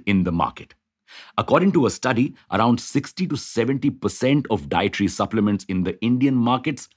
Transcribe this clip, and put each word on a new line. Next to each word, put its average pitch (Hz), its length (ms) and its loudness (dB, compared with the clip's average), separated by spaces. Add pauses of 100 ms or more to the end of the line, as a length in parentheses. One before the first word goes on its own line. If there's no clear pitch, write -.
in 95 200 2
the 87 80 -2
market. - 420 -4 (600)
According 165 360 2
to 143 140 4
a 98 40 2
study, 127 440 0 (160)
around 117 300 2
sixty - 460 -4
to 151 100 -4
seventy 131 540 -2
percent 127 600 0
of 76 180 -2
dietary 98 400 0
supplements 104 560 0
in 92 200 -2
the 90 180 -6
Indian 127 320 2
markets 127 640 -2